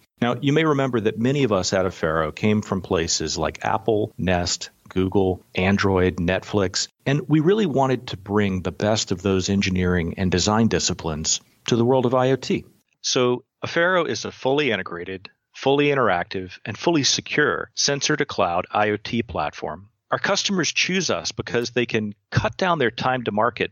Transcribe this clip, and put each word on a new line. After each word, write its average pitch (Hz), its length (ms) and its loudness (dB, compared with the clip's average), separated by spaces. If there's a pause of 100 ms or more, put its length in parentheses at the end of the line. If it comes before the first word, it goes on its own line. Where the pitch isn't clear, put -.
(220)
Now, 120 180 0
you 139 140 0
may 160 100 4
remember 135 380 2
that 101 180 0
many 135 240 2
of 113 80 4
us 92 220 0
at 95 120 4
Affero 80 480 -2
came 107 280 2
from 95 200 -2
places 85 560 -2
like - 280 -4
Apple, 107 520 0
Nest, 87 520 -2 (180)
Google, 92 680 0
Android, 95 640 2
Netflix, 92 720 -2 (180)
and 139 220 0
we 156 140 4
really 202 240 4
wanted 131 420 0
to - 100 -8
bring 98 440 0
the 87 100 -4
best 107 400 0
of 90 100 -4
those 95 280 2
engineering 92 680 0
and 95 140 0
design 104 380 4
disciplines 80 720 -2 (260)
to 127 80 2
the 117 100 2
world 127 200 2
of 120 100 2
I 127 160 4
O 135 60 2
T. - 260 -4 (380)
So 123 420 0 (220)
Affero 170 420 0
is 110 160 -4
a 98 80 -8
fully 139 400 0
integrated, 92 580 -8 (240)
fully 143 340 2
interactive, 95 760 0
and 110 140 -8
fully 165 260 2
secure - 720 0
sensor 143 400 0
to 147 100 0
cloud 90 460 0
I 104 200 2
O 104 60 0
T 113 240 -4
platform. 87 680 -6 (200)
Our 147 100 -2
customers 190 520 -2
choose 185 380 0
us 85 240 -2
because 117 380 -4
they 120 140 0
can 107 300 -2 (160)
cut - 240 0
down 180 240 0
their 120 120 2
time 127 320 -2
to 117 80 -4
market 104 400 0